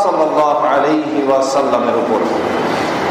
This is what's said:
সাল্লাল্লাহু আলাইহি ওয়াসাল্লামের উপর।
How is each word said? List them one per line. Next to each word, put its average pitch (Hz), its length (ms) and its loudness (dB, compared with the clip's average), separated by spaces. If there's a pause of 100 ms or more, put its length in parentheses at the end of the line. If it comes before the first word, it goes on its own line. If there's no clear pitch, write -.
সাল্লাল্লাহু 151 580 2 (120)
আলাইহি 147 540 0
ওয়াসাল্লামের 135 760 0
উপর। 110 180 0 (920)